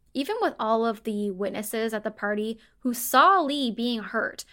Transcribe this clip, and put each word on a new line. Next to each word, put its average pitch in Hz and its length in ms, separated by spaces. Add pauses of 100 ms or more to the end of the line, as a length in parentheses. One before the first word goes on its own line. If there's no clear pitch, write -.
(140)
Even 285 280
with 349 180
all 226 260
of 220 180
the 208 280
witnesses 214 600
at 214 100
the 214 80
party 214 480 (200)
who 247 140
saw 339 480
Lee 277 300
being 233 300
hurt, - 520